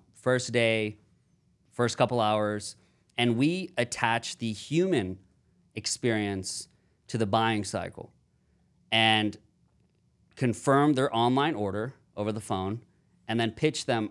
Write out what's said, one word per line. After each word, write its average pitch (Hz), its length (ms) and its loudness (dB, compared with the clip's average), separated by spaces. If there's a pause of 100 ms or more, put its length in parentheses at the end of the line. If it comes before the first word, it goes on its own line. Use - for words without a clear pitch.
(160)
first 127 360 -2
day, 113 460 2 (760)
first 120 260 -2
couple 123 220 2
hours, 107 560 0 (420)
and 120 200 2
we 165 400 0
attach 120 600 -2
the 113 140 -4
human 135 640 -2 (580)
experience 104 920 -4 (400)
to 117 100 -6
the 110 80 2
buying 113 380 2
cycle - 480 -8 (800)
and 110 460 4 (1000)
confirm 139 580 2
their 131 220 0
online 131 400 2
order 104 380 -4 (220)
over 104 160 -2
the 107 100 -6
phone, 98 400 -4 (460)
and 113 120 -2
then 113 120 0
pitch - 340 -2
them 110 260 -2